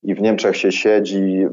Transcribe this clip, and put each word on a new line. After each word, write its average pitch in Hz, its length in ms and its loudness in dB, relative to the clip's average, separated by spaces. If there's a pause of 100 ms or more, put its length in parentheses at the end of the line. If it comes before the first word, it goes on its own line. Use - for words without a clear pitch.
i 98 120 -4
w 101 80 -4
Niemczech 104 340 2
się 95 160 0
siedzi 98 800 0